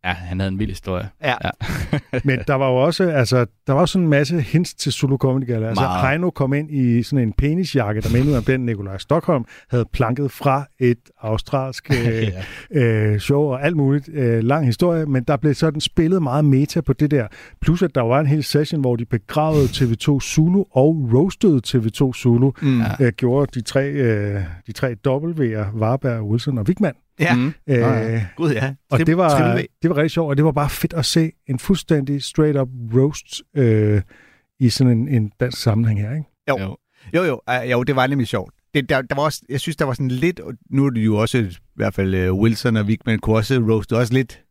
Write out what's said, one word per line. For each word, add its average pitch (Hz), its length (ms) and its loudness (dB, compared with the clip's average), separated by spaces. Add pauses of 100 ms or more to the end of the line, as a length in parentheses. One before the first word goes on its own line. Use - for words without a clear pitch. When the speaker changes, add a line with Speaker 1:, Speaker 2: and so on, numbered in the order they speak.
Speaker 1:
Ja, 90 80 -4
han 90 280 -6
havde 95 120 -2
en 95 60 -6
vild 107 120 -2
historie. 92 380 -6 (160)
Speaker 2:
Ja. 127 100 0 (100)
Speaker 1:
Ja. - 60 -4 (380)
<laughs> 127 360 -6
Speaker 3:
Men 131 220 0
der 143 80 0
var 135 140 0
jo 127 80 2
også, 165 340 2
altså, 127 360 2 (200)
der 139 60 0
var 139 80 2
også 175 120 2
sådan 185 120 2
en 156 60 2
masse 147 300 2
hints 160 340 0
til - 180 -4
Zulu 135 240 0
Comedy 131 300 0
Galla. 113 220 -2
Altså, 185 160 0
Speaker 1:
Meget. 92 240 0
Speaker 3:
Heino 170 220 0
kom 135 220 -2
ind 151 180 -2
i 123 320 2
sådan 123 260 0
en 104 40 -4
penisjakke, 139 680 0
der 110 120 -2
mindede 135 260 2
om 110 60 -2
den, 131 220 0
Nikolaj 98 320 -6
Stockholm 147 460 0 (260)
havde 120 220 0
planket 127 380 0
fra 139 360 -2 (140)
et 123 180 2 (220)
australsk, 131 680 -4
Speaker 1:
<laughs> - 40 2 (120)
Speaker 3:
øh, 113 220 0 (460)
Speaker 1:
Ja. 147 60 2
Speaker 3:
øh, 107 400 2
show 143 220 2
og 139 220 -2
alt 165 120 0
muligt. 139 360 0
Øh, 117 320 0
lang 143 220 2
historie, 160 400 0
men 131 180 0
der 143 120 0
blev 147 180 0
sådan 156 260 0
spillet 175 420 0
meget 143 220 0
meta 143 360 2
på 139 120 0
det 147 180 0
der. 131 160 0 (340)
Plus, 170 220 2
at 170 120 -2
der 135 60 0
var 120 200 2
en 156 60 0
hel 143 180 2
session, 151 360 0
hvor 123 160 0
de 117 80 -4
begravede 151 640 0
T - 220 -2
V 113 60 2
to 143 240 0
Zulu 180 500 2
og 143 440 2
roastede 160 460 2
T - 140 -8 (120)
V 110 40 0
to 131 220 0
Zulu. 123 380 2 (120)
Speaker 2:
Mm. 131 180 2
Speaker 1:
Ja. 113 60 0 (200)
Speaker 3:
Øh, 117 60 2
gjorde 127 480 -2
de 107 40 -10
tre, 139 240 -2
øh, 107 520 0 (260)
de 110 60 -14
tre 123 240 -4 (120)
W'er, 127 680 -2
Varberg, 117 440 -2
Wilson 117 360 -2
og 104 100 -2
Wigman. 185 240 0 (280)
Speaker 2:
Ja. 165 140 4
Speaker 1:
Mm. 131 200 0 (120)
Speaker 3:
Øh, 131 140 2 (580)
Speaker 2:
Nå 165 100 0
ja. 135 260 -2 (160)
Speaker 3:
og 135 100 2
Speaker 2:
Tri-, 165 40 2
Speaker 3:
det 165 120 4
var, 180 120 2
Speaker 2:
triple 120 340 2
V. - 40 -8 (160)
Speaker 3:
det 165 80 2
var 147 60 0
rigtig 151 140 0
sjovt, 160 200 -2
og 139 60 0
det 147 80 4
var 160 80 4
bare 143 180 0
fedt - 240 -4
at 156 100 -2
se 165 260 0 (160)
en 127 120 -4
fuldstændig 143 640 0
straight 151 360 0
up 131 100 0 (260)
roast, - 480 0 (120)
øh, 107 480 4 (580)
i 127 80 4
sådan 127 300 4
en, 131 100 -2
en 110 320 0
dansk 123 220 -4
sammenhæng 110 380 2
her, 104 120 -4
ikke? 151 120 -6 (240)
Speaker 2:
Jo. 139 120 0
Speaker 1:
Jo. 95 160 -8 (380)
Speaker 2:
Jo, 170 100 2
jo. 147 220 -2
Ej, 123 260 -2
jo, 123 100 2
det 135 140 0
var 127 100 2
nemlig 135 220 0
sjovt. 95 260 -6 (200)
Det, 139 140 0
der, 135 140 0
der 127 120 -6
var 139 80 -2
også, 151 260 -4
jeg 135 120 -4
synes, - 160 -6
der 160 80 -2
var 131 80 -2
sådan 127 160 -4
lidt, 127 320 -2 (300)
nu 135 160 2
er 139 40 2
det 117 140 -2
jo 110 120 2
også, 113 220 0
i 107 100 0 (280)
hvert 104 180 -2
fald, 95 200 0
øh, 92 200 0
Wilson 110 420 0
og 107 80 0
Wigman 107 340 -2
kunne 110 180 0
også 110 180 0 (160)
roaste 113 260 0
også 117 180 0
lidt 127 260 -2 (100)